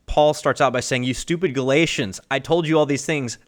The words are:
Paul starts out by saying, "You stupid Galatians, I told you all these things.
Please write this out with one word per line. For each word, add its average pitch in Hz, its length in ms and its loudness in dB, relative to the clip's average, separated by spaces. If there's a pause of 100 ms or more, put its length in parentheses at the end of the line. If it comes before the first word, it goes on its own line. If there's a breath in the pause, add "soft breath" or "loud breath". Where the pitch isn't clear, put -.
Paul 151 280 4
starts - 260 -2
out 131 140 2
by 123 80 -2
saying, 123 240 -2
"You 127 80 -2
stupid 165 420 -2
Galatians, 135 640 0 (100)
I 135 100 -2
told 160 280 0
you 160 100 2
all 151 80 4
these 139 200 -2
things. 139 420 -4